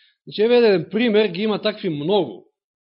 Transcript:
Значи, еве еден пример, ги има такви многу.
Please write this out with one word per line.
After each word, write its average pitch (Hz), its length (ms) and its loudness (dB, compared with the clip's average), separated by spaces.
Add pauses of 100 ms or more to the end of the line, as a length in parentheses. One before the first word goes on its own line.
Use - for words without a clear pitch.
(240)
Значи, 151 180 -6
еве 240 160 4
еден 196 320 2
пример, 220 380 2
ги 175 140 -8
има 214 160 -2
такви 208 300 -6
многу. 147 560 -2 (500)